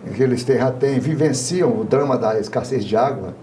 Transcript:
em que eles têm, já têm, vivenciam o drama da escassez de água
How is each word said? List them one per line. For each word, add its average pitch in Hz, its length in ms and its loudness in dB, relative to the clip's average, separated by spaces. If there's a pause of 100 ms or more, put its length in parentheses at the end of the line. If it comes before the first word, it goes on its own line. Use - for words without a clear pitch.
em - 60 -8
que 127 100 -2
eles 123 220 2
têm, 131 140 2
já 131 120 2
têm, 135 300 0
vivenciam 147 800 0
o 107 60 -2
drama 135 320 2
da 110 200 0
escassez 117 460 -2
de 104 140 0
água - 460 0